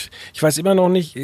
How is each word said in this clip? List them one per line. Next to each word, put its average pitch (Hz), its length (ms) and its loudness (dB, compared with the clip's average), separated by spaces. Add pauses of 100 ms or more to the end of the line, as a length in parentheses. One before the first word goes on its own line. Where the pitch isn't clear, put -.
(340)
ich - 100 -10
weiß 156 160 2
immer 190 160 2
noch 180 140 4
nicht, 180 340 -2